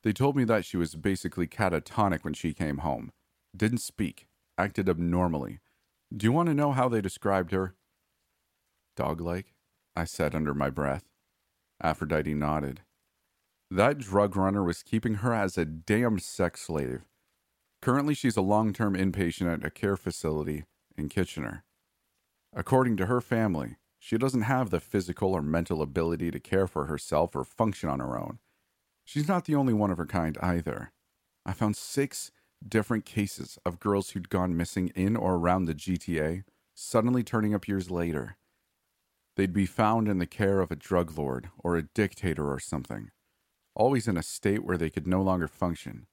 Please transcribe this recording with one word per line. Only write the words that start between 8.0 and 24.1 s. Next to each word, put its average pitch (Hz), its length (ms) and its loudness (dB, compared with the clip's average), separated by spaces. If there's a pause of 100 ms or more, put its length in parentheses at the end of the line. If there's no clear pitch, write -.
"Dog-like?" 85 600 -4 (400)
I 82 100 -2
said 78 300 -2
under 76 180 0
my 69 160 0
breath. 69 400 -2 (720)
Aphrodite 78 520 0
nodded. 73 480 -2 (880)
"That 120 300 2
drug 101 360 2
runner 95 280 2
was 85 200 -2
keeping 110 320 0
her 117 180 0
as 101 240 0
a 85 80 2
damn 104 540 0
sex - 420 -2
slave. 67 460 -4 (720)
Currently, 143 320 2
she's 123 240 0
a 101 40 4
long-term 104 540 2
inpatient 90 560 0
at 78 140 -4
a 76 60 -2
care 98 240 0
facility 76 680 -4 (320)
in 76 120 -4
Kitchener. 80 540 -4 (920)
According 120 440 2
to 92 80 2
her 123 160 2
family, 87 560 -2 (200)
she - 200 -2